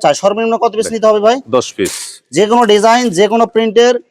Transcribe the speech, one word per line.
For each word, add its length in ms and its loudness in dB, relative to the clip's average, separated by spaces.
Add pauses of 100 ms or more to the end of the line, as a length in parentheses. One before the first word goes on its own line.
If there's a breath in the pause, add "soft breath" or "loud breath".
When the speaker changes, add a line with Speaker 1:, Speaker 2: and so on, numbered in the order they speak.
Speaker 1:
চায় 120 2
সর্বনিম্ন 420 -2
কত 200 -2
পিস 160 -4
নিতে 140 -2
হবে 140 2
ভাই? 200 0 (100)
Speaker 2:
দশ 240 -2
পিস। 160 -4 (400)
Speaker 1:
যে 160 0
কোনো 180 2
ডিজাইন, 460 2
যে 180 0
কোনো 180 0
প্রিন্টের 480 0 (160)